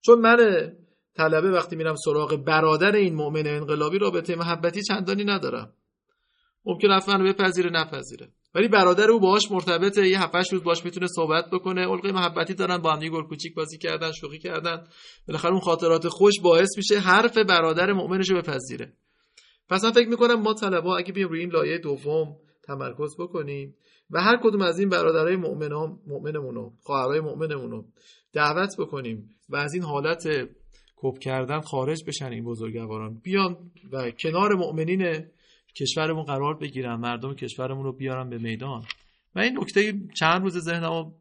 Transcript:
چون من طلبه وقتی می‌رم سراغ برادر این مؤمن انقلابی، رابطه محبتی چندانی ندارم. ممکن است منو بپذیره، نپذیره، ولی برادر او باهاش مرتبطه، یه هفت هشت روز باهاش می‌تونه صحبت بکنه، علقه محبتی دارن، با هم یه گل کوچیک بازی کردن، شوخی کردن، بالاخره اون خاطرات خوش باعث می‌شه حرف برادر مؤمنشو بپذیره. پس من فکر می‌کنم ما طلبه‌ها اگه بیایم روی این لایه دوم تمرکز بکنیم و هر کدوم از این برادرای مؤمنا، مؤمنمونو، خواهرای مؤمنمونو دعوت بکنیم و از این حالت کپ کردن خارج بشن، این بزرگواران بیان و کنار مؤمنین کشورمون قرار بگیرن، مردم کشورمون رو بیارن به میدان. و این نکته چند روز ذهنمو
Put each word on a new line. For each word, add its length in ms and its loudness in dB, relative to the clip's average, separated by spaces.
چون 200 8
من 160 6
طلبه 360 2
وقتی 260 0
می‌رم 180 -2
سراغ 320 0
برادر 560 4
این 220 2
مؤمن 320 -2
انقلابی، 520 -2
رابطه 380 -2
محبتی 460 -2
چندانی 420 -2
ندارم. 480 -4
ممکن 260 2
است 180 2
منو 240 2
بپذیره، 380 0
نپذیره، 580 -6
ولی 140 2
برادر 420 6
او 100 6
باهاش 300 4
مرتبطه، 580 2
یه 140 2
هفت 120 -2
هشت 180 0
روز 120 -2
باهاش 200 0
می‌تونه 220 -4
صحبت 460 0
بکنه، 280 -2
علقه 320 -2
محبتی 420 0
دارن، 240 0
با 140 2
هم 100 -2
یه 80 -6
گل 120 -4
کوچیک 320 -10
بازی 240 -6
کردن، 340 -6
شوخی 260 -12
کردن، 460 -6
بالاخره 220 -2
اون 100 2
خاطرات 480 2
خوش 320 4
باعث 360 6
می‌شه 220 2
حرف 400 6
برادر 540 4
مؤمنشو 420 0
بپذیره. 580 -6
پس 160 0
من 80 4
فکر 160 6
می‌کنم 340 4
ما 120 2
طلبه‌ها 420 0
اگه 160 -4
بیایم 160 -2
روی 120 -4
این 100 -6
لایه 280 0
دوم 580 -4
تمرکز 560 -8
بکنیم 560 -8
و 120 -2
هر 200 4
کدوم 200 2
از 160 2
این 100 2
برادرای 480 2
مؤمنا، 720 -6
مؤمنمونو، 640 -8
خواهرای 380 -2
مؤمنمونو 640 -8
دعوت 460 0
بکنیم 560 -8
و 80 -6
از 180 -2
این 80 -4
حالت 460 -2
کپ 220 -4
کردن 420 -4
خارج 460 -4
بشن، 260 -8
این 120 -8
بزرگواران 720 -8
بیان 560 -4
و 180 -6
کنار 440 0
مؤمنین 680 -2
کشورمون 480 -2
قرار 340 -4
بگیرن، 360 -8
مردم 400 -6
کشورمون 500 -8
رو 80 -6
بیارن 380 -8
به 80 -10
میدان. 460 -8
و 40 -6
این 200 0
نکته 420 0
چند 280 2
روز 160 -2
ذهنمو 640 -6